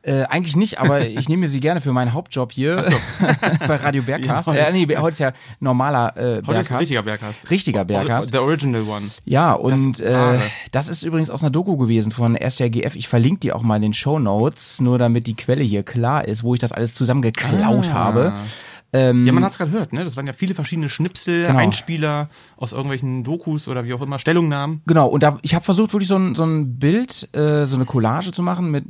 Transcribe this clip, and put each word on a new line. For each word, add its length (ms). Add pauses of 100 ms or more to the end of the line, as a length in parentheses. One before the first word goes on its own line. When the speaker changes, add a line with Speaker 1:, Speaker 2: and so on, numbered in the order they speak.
Speaker 1:
Äh, 220
eigentlich 320
nicht, 240
aber 200
Speaker 2:
<laughs> 60
Speaker 1:
ich 220
nehme 140
mir 60
sie 120
gerne 220
für 100
meinen 200
Hauptjob 400
hier 280
Speaker 2:
Ach 40 (760)
so. 60
Speaker 1:
<laughs> 20
bei 80
Radio 260
Bergcast. 460
Speaker 2:
Ja, 60
Speaker 1:
Äh, 180
nee, 240
heute 160
ist 80
ja 120 (280)
normaler, 560
äh, 40
Speaker 2:
heute 180
ist 100
ein 60
Speaker 1:
Bergcast. 260
Speaker 2:
richtiger 220
Bergcast. 480
Speaker 1:
Richtiger 300
Speaker 2:
Ori-, 60
Speaker 1:
Bergcast. 460
Speaker 2:
the 60
original 440
one. 280 (160)
Speaker 1:
Ja, 300
Speaker 2:
Das 240
Speaker 1:
und, 200
äh, 120
Speaker 2:
wahre. 300 (300)
Speaker 1:
das 160
ist 160
übrigens 260
aus 120
einer 80
Doku 260
gewesen 340
von 240
S 220
D 80
R 60
G 120
F. 140
Ich 100
verlinke 340
die 120
auch 100
mal 140
in 60
den 120
Shownotes, 840
nur 180
damit 300
die 80
Quelle 260
hier 220
klar 420
ist, 160
wo 120
ich 60
das 120
alles 220
zusammengeklaut 960
Speaker 2:
Ah. 20
Speaker 1:
habe. 400 (600)
Ähm, 320
Speaker 2:
Ja, 80
man 120
hat's 120
grad 140
gehört, 220
ne? 100
Das 140
waren 100
ja 60
viele 200
verschiedene 360
Schnipsel, 580
Speaker 1:
Genau. 140
Speaker 2:
Einspieler 680 (280)
aus 160
irgendwelchen 500
Dokus 460
oder 160
wie 100
auch 80
immer, 160
Stellungnahmen. 680
Speaker 1:
Genau, 220
und 160
da, 200
ich 120
hab 100
versucht, 280
wirklich 160
so 80
ein, 180
so 100
ein 360
Bild, 520
äh, 340
so 100
eine 80
Collage 480
zu 100
machen 300
mit 180